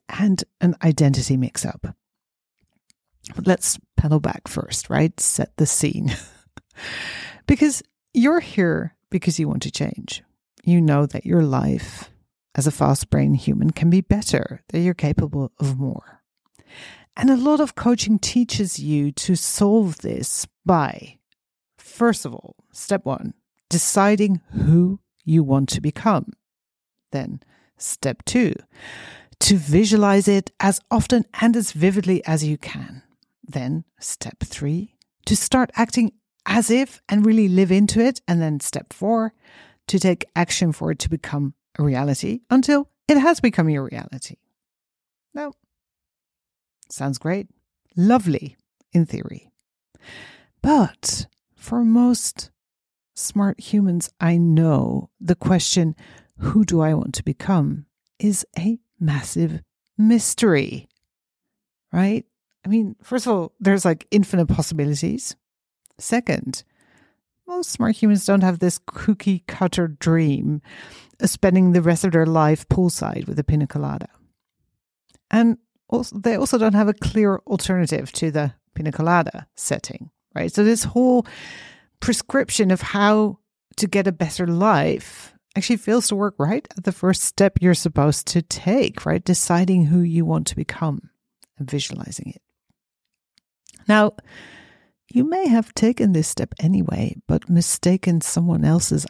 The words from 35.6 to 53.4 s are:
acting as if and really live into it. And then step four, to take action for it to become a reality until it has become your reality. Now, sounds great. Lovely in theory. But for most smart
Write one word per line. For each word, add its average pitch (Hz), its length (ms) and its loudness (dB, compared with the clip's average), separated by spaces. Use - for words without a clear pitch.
acting 233 380 0
as 220 220 2
if 262 380 -2
and 208 160 2
really 220 240 4
live 185 240 4
into 202 260 2
it. 254 260 2
And 170 160 0
then 151 200 -2
step - 320 -10
four, 220 400 -2
to 196 120 2
take 180 240 0
action 170 380 -2
for 160 200 -4
it 151 80 -6
to - 100 -4
become 143 460 -6
a 151 60 0
reality 143 560 -2
until 285 400 2
it 302 80 6
has 320 240 4
become 175 280 2
your 143 140 -2
reality. - 540 -14
Now, 285 180 -10
sounds 135 280 -6
great. 190 300 -6
Lovely 175 580 2
in 170 120 4
theory. - 460 -12
But - 640 0
for 240 300 -4
most 240 640 2
smart - 460 -2